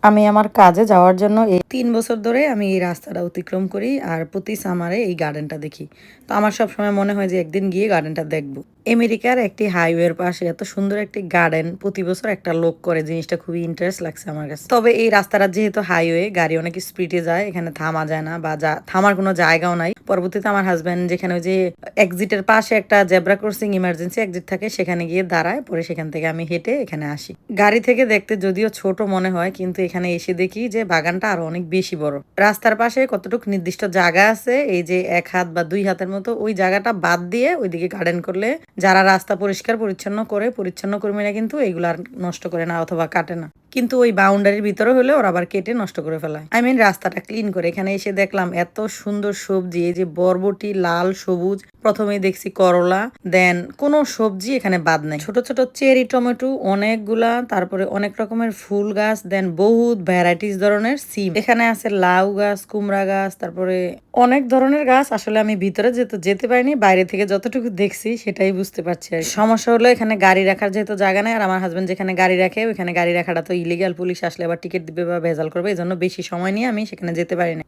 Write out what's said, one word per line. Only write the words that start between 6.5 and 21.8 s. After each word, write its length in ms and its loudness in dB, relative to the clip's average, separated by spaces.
সবসময় 400 -2
মনে 220 0
হয় 140 -2
যে 140 0
একদিন 280 -2
গিয়ে 200 0
গার্ডেনটা 340 0
দেখব। 400 -6
আমেরিকার 440 2
একটি 300 -2
হাইওয়ের 460 2
পাশে 320 -4
এত 180 -4
সুন্দর 340 -4
একটি 240 -8
গার্ডেন, 540 0
প্রতি 280 -6
বছর 260 -4
একটা 240 -4
লোক 300 0
করে, 200 0
জিনিসটা 340 -4
খুবই 240 -6
ইন্টারেস্ট 400 -4
লাগছে 280 -10
আমার 200 -8
কাছে। 200 -14
তবে 220 4
এই 180 2
রাস্তাটা 380 2
যেহেতু 340 0
হাইওয়ে, 480 0
গাড়ি 280 0
অনেক 220 -6
স্পিডে 420 -4
যায়, 260 -2
এখানে 240 -6
থামা 340 -4
যায় 160 -4
না 180 -8
বা 160 -4
যা-, 320 -2
থামার 280 4
কোনো 180 0
জায়গাও 420 2
নাই। 180 -2
পরবর্তীতে 400 -2
আমার 180 0
হাজব্যান্ড 440 -2
যেখানে 240 -2
ওই 60 -2
যে 320 0